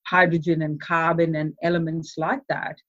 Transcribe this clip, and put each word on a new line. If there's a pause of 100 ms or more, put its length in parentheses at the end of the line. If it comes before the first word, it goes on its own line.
hydrogen
and
carbon (100)
and
elements (160)
like
that, (120)